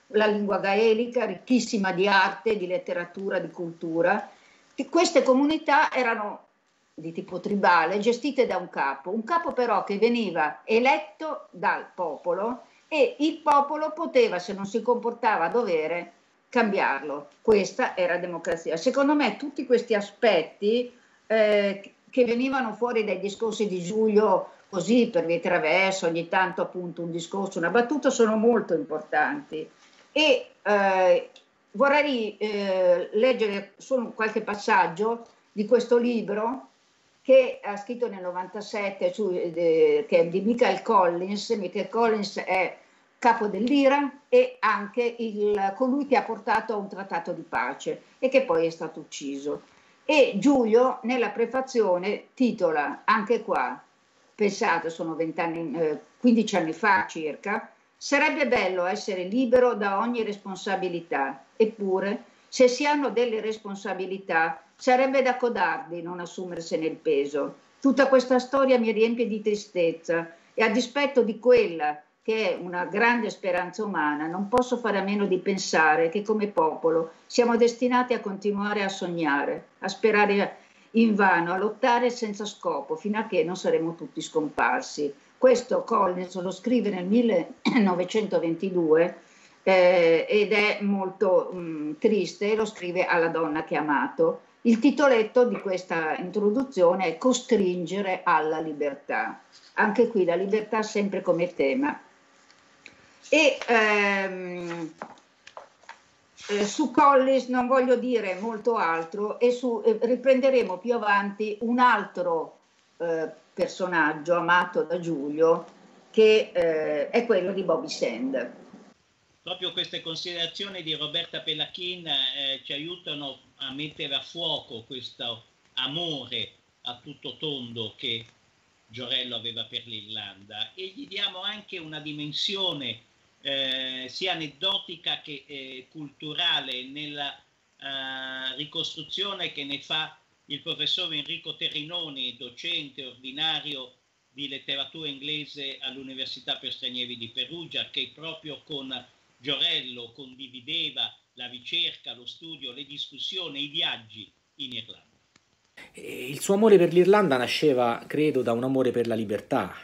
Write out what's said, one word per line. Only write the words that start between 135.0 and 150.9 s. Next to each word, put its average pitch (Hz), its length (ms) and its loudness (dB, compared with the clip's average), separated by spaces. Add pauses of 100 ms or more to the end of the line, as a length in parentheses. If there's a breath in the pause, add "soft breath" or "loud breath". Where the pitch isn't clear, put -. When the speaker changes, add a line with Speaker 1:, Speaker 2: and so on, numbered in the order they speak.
Speaker 2:
che, 143 260 -14
eh, 131 460 -16
culturale 147 920 -6
nella, 143 540 -10
eh, 131 1200 -12
ricostruzione 160 960 -8
che 147 100 -10
ne 139 180 -10
fa 156 380 -6 (280)
il 143 160 -12
professor 160 500 -6
Enrico 151 440 -10
Terrinoni, 151 840 -10
docente 143 640 -12
ordinario 135 880 -8 (380)
di 139 180 -12
letteratura 139 600 -10
inglese 143 720 -10
all'Università 131 760 -10
per 127 160 -10
Stranieri 123 440 -10
di 117 140 -14
Perugia, 135 600 -10
che 127 240 -10
proprio 156 500 -14
con 135 280 -12 (440)
Giorello 135 760 -6
condivideva 131 1000 -10 (220)